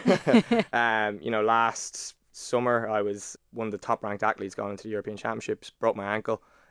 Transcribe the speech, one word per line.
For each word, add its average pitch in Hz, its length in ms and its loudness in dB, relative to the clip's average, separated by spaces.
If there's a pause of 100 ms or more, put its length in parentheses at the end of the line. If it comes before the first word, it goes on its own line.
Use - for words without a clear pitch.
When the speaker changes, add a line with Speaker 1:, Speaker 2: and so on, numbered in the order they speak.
Speaker 1:
<laughs> 180 440 6
Speaker 2:
<laughs> 233 240 0
Speaker 1:
Um, 110 480 2
you 113 100 -4
know, 107 100 2
last 113 720 2 (160)
summer 120 580 0
I 107 120 2
was 101 340 -6 (160)
one 113 160 -6
of 104 40 -6
the 101 60 -6
top - 260 -2
ranked 104 200 -4
athletes 98 320 -2
going 104 160 -4
into 98 120 -12
the 110 60 -10
European 104 280 -6
Championships, 110 520 -6
broke - 260 0
my 98 100 -6 (100)
ankle, 110 260 -2 (300)